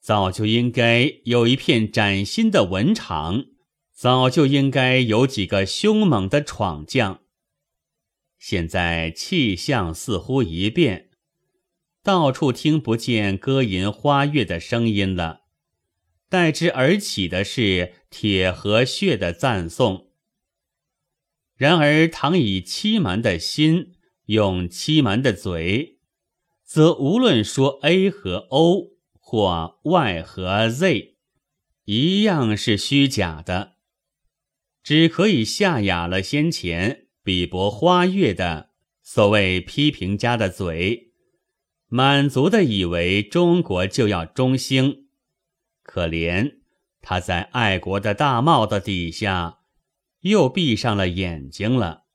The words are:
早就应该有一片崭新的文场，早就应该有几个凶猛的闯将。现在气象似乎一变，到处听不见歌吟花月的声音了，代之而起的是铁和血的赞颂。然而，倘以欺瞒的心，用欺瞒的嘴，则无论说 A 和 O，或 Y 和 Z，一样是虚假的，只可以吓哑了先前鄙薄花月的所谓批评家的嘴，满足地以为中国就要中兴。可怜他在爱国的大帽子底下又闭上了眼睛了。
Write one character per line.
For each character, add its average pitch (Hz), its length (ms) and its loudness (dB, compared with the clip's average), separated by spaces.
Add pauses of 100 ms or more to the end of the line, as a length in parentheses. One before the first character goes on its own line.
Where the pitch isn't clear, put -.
早 101 300 0
就 107 140 -4
应 120 260 2
该 120 540 2
有 117 200 2
一 127 120 4
片 113 340 0
崭 101 340 0
新 226 240 0
的 185 140 4
文 98 320 0
场， 87 520 -4 (440)
早 127 380 2
就 139 180 2
应 139 240 2
该 131 280 2
有 120 280 2
几 107 180 -4
个 98 200 0
凶 214 420 2
猛 101 220 2
的 147 120 2
闯 82 440 -6
将。 104 340 -2 (1200)
现 85 260 -4
在 85 460 -2
气 117 460 -2
象 98 360 -4
似 95 240 -6
乎 131 240 -2
一 90 280 -2
变， 123 400 -2 (920)
到 170 300 2
处 143 180 -2
听 151 300 0
不 117 160 -2
见 107 420 -2
歌 135 240 -2
吟 98 300 -2
花 143 340 0
月 143 200 0
的 85 120 -6
声 117 300 -2
音 101 260 0
了， 85 280 -6 (880)
代 175 200 2
之 160 220 0
而 143 260 2
起 98 300 -4
的 92 160 -2
是 95 500 -2 (160)
铁 92 400 0
和 104 360 0
血 143 320 -2
的 87 160 -4
赞 95 360 -2
颂。 98 420 -2 (1500)
然 151 200 4
而， 156 300 4
倘 165 320 0
以 98 220 0
欺 214 360 -2
瞒 110 240 0
的 101 160 0
心， 156 580 0 (320)
用 95 400 0
欺 156 340 0
瞒 113 200 2
的 127 120 2
嘴， 92 680 -4 (640)
则 156 320 4
无 156 240 0
论 170 240 2
说 135 380 0
A 185 280 2
和 92 280 -6 (120)
O， 170 440 2 (280)
或 90 600 -2
Y 120 400 0
和 98 460 -2
Z， 135 480 -2 (680)
一 165 380 0
样 135 340 0
是 107 180 0
虚 139 320 0
假 85 360 -4
的， 92 320 -6 (1080)
只 156 260 4
可 170 200 2
以 135 180 2
吓 170 360 0
哑 87 260 0
了 95 160 -2
先 151 260 0
前 92 560 -4 (180)
鄙 90 240 0
薄 92 220 -2
花 180 380 2
月 185 260 0
的 85 380 -6 (320)
所 104 260 2
谓 95 320 2
批 143 300 -2
评 98 260 -4
家 120 180 -2
的 113 140 -2
嘴， 90 600 -4 (760)
满 139 400 2
足 135 220 2
地 208 140 4
以 104 220 0
为 87 360 0
中 175 400 2
国 92 240 -2
就 107 220 0
要 87 180 -2
中 131 320 -2
兴。 131 520 -2 (760)
可 87 240 -6
怜 85 480 -2 (440)
他 90 200 -4
在 87 220 -4
爱 107 360 -2
国 95 220 -4
的 101 160 -2
大 131 260 0
帽 139 240 4
子 104 140 -2
底 90 320 -4
下 90 480 -4 (640)
又 180 280 2
闭 139 260 0
上 107 220 -2
了 95 100 0
眼 85 440 -6
睛 110 240 -2
了。 90 400 -4